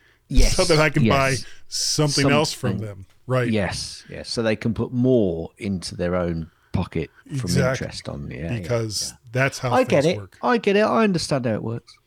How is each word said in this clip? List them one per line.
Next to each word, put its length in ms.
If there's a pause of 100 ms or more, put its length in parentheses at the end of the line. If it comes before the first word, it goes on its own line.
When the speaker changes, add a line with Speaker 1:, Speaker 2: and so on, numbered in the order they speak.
(280)
Speaker 1:
Yes, 280
Speaker 2:
so 80
that 160
I 100
can 180
buy 220
Speaker 1:
yes. 140 (240)
Speaker 2:
something 640
else 220
from 200
Speaker 1:
Something. 160
Speaker 2:
them. 180 (200)
Right. 240
Speaker 1:
Yes, 580
yes. 200
So 140
they 140
can 180
put 180
more 640
into 360
their 220
own 340 (220)
pocket 380 (180)
from 80
Speaker 2:
Exactly. 500
Speaker 1:
interest 220
on, 220
yeah, 240
yeah, 60
Speaker 2:
Because 520
Speaker 1:
yeah. 40 (140)
Speaker 2:
that's 280
how 140
Speaker 1:
I 120
get 180
Speaker 2:
things 140
Speaker 1:
it. 40
Speaker 2:
work. 220
Speaker 1:
I 160
get 160
it. 60
I 240
understand 420
how 80
it 80
works. 320 (120)